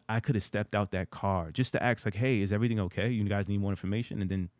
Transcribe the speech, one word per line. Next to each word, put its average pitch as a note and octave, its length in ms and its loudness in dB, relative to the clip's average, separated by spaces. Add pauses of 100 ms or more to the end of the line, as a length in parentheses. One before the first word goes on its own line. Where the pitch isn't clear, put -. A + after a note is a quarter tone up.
I A2+ 100 0
could A#2+ 160 2
have G2+ 80 0
stepped - 320 -2
out G2+ 160 0
that F#2 200 -2
car F2+ 400 0
just B2 220 0
to - 100 0
ask, A#2 220 2
like, G#2+ 100 -2
"Hey, A#2+ 260 2
is G2 100 0
everything A2 280 2
okay? F#2+ 320 0
You A2 140 0
guys G2+ 220 0
need G2+ 120 0
more G2 120 0
information?" G#2 500 -2
And F#2 100 0
then F#2 180 -2 (100)